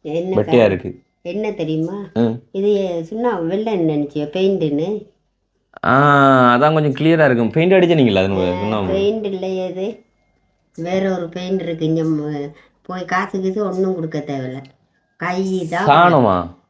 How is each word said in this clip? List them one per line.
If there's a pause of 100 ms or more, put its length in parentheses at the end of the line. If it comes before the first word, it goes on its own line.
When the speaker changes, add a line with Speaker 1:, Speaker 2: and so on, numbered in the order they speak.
Speaker 1:
என்ன
Speaker 2:
வெட்டையா
Speaker 1:
கா-,
Speaker 2:
இருக்கு. (200)
Speaker 1:
என்ன
தெரியுமா?
Speaker 2:
ம். (120)
Speaker 1:
இது (400)
சுண்ணா
வெள்ளை
நினைச்சியோ,
பெயிண்ட்டுன்னு? (800)
Speaker 2:
ஆ, (560)
அதான்
கொஞ்சம்
கிளியரா
இருக்கும்.
பெயிண்ட்
அடிச்சீங்களா
அது?
Speaker 1:
ஆ,
Speaker 2:
சுண்ணாம்பு.
Speaker 1:
பெயிண்ட்
இல்லையே,
இது (720)
வேற
ஒரு
பெயிண்ட்
இருக்கு.
இங்க
ம-, (320)
போய்
காசு
கீசு
ஒண்ணும்
கொடுக்க
தேவையில்ல. (560)
கை
தான்.
Speaker 2:
சாணமா? (160)